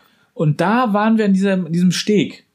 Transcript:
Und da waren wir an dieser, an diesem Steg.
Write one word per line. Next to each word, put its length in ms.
Und 260
da 320
waren 260
wir 60
an 80
dieser, 220
an 180
diesem 200
Steg. 520